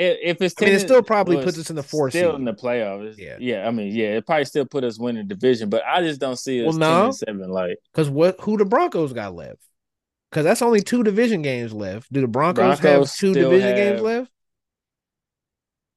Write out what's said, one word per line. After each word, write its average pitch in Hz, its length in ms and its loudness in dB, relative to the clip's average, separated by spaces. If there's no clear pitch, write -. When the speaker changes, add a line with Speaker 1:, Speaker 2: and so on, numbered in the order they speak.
Speaker 1:
if 170 180 -2
it's 180 180 0
Speaker 2:
I - 40 -2
mean, 214 120 4
it 190 40 4
Speaker 1:
ten 196 80 -4
Speaker 2:
still 254 160 6
probably 190 340 2
Speaker 1:
well, 135 80 -2
Speaker 2:
puts 165 140 -4
us 156 120 -10
in 165 60 -8
the 143 60 -4
Speaker 1:
it's - 80 -14
Speaker 2:
fourth 147 240 0
Speaker 1:
still 175 160 2
Speaker 2:
seed. 147 60 -2
Speaker 1:
in 135 80 -6
the 113 100 -4
playoffs. 107 540 -4
It's 107 100 -18
Speaker 2:
Yeah. 76 220 -16
Speaker 1:
yeah, 113 260 -4
I 117 60 -2
mean, 104 220 -4
yeah, 110 220 -2
it 113 80 -4
probably 156 220 0
still 143 180 -2
put 127 200 -6
us 110 140 -6
winning 117 300 -6
the 101 60 -8
division, 113 340 0
but 107 160 0
I 156 180 0
just 151 180 -4
don't 131 180 -4
see 127 260 -4
us 160 140 0
Speaker 2:
Well, - 0 -
no. 156 180 2
Speaker 1:
ten 190 100 4
and - 80 -2
seven. 95 360 -10
Like, 92 280 -4
Speaker 2:
'Cause 156 160 0
what? 165 340 2
Who 214 140 -2
the 208 80 2
Broncos 196 480 0
got 104 220 -10
left? 69 240 -16
'Cause 156 140 0
that's 220 180 2
only 233 180 4
two 240 220 0
division 214 400 2
games 120 320 -4
left. 101 380 -8
Do 135 100 0
the 123 60 2
Broncos 143 500 2
have 147 240 6
Speaker 1:
Broncos 131 140 -4
Speaker 2:
two 190 160 2
Speaker 1:
still 135 180 4
Speaker 2:
division 196 240 4
games 202 220 2
Speaker 1:
have 226 40 -4
Speaker 2:
left? 233 300 -4